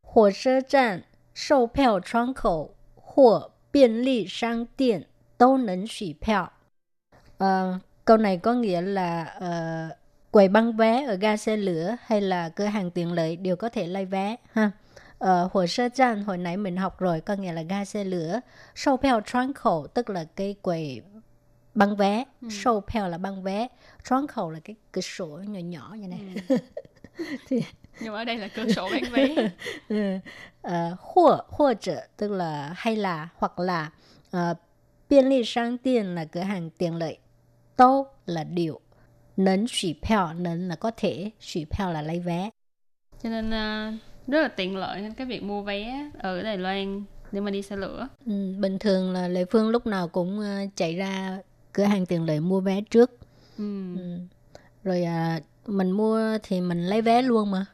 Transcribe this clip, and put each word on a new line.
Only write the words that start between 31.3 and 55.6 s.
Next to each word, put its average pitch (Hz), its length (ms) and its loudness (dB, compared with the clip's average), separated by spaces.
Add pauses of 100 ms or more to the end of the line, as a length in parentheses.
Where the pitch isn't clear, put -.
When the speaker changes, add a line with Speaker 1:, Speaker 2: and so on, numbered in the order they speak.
Speaker 1:
或 285 260 2
者 170 340 -6 (100)
tức 208 140 -4
là 156 460 -4
hay 226 180 -2
là, 170 400 -4
hoặc 185 240 -4
là, 175 320 -2 (400)
ờ, 175 220 0 (560)
便 269 200 8
利 262 140 4
商 233 340 -4
店 220 380 0
là 165 100 -4
cửa 175 160 -6
hàng 185 280 -4
tiện 170 260 -4
lợi. 165 220 -6 (580)
Tô 269 320 8 (180)
là 165 180 -4
điều. 160 360 -4 (580)
Nến 190 300 4
xủy 160 340 -4
票, 185 320 2
nến 175 340 -4
là 165 80 -6
có 226 220 -4
thể, 175 420 -4
xủy 156 260 -8
票 185 260 -4
là 156 100 -4
lấy 160 180 -4
vé. 175 300 -4 (760)
Speaker 2:
Cho 233 60 -6
nên, 220 220 -4
ờ, 214 400 -4 (360)
rất 294 140 2
là 269 60 2
tiện 190 300 -4
lợi 185 240 -6
nên 214 120 -10
cái 262 140 -10
việc 233 160 -8
mua 202 180 -4
vé 226 480 -8 (100)
ở 185 220 -4
Đài 214 160 -4
Loan 196 460 -4 (280)
để 202 100 -4
mà 202 100 -4
đi 196 100 -4
xe 202 140 -12
lửa. 196 320 -8 (180)
Speaker 1:
Ừ, 196 340 -4
bình 196 200 -2
thường 185 320 2
là 180 160 -2
Lệ 180 180 0
Phương 220 240 2
lúc 240 180 0
nào 190 200 -2
cũng, 185 320 -4
ờ, 202 200 -4 (160)
chạy 170 200 -2
ra 190 420 -6 (360)
cửa 196 100 2
hàng 202 220 4
tiện 165 200 0
lợi 151 140 0
mua 185 200 2
vé 190 220 0
trước. 233 300 6 (460)
Speaker 2:
Ừ. 196 380 -8
Speaker 1:
Ừ. 175 220 -8 (680)
Rồi, 180 200 0
à, 165 360 -2 (280)